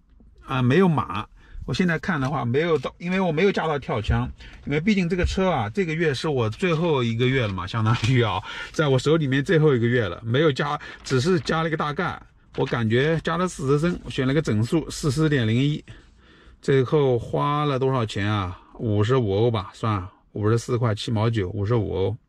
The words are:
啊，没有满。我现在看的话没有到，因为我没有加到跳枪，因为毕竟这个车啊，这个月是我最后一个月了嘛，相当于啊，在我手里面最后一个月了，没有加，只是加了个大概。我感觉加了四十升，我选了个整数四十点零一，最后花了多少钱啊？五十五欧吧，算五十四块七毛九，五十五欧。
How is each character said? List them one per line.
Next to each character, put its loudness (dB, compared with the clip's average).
啊， -4
没 4
有 6
满。 -2
我 -4
现 0
在 0
看 -4
的 -2
话 -4
没 2
有 2
到， -6
因 -6
为 0
我 0
没 0
有 4
加 -2
到 -2
跳 -4
枪， 0
因 -6
为 0
毕 2
竟 0
这 -2
个 0
车 2
啊， 0
这 -2
个 -4
月 0
是 -4
我 0
最 -2
后 0
一 0
个 0
月 2
了 -2
嘛， -6
相 -2
当 4
于 4
啊， 0
在 0
我 4
手 2
里 0
面 2
最 4
后 6
一 2
个 2
月 2
了， -6
没 0
有 4
加， -2
只 0
是 2
加 -2
了 -2
个 -2
大 -4
概。 -4
我 0
感 -2
觉 2
加 -2
了 0
四 -6
十 4
升， 0
我 -14
选 -2
了 0
个 2
整 0
数 0
四 -4
十 2
点 2
零 2
一， 0
最 2
后 2
花 -2
了 0
多 0
少 0
钱 -4
啊？ -2
五 0
十 2
五 0
欧 2
吧， -4
算 -4
五 -2
十 4
四 -2
块 0
七 -6
毛 0
九， -2
五 -4
十 0
五 -2
欧。 -2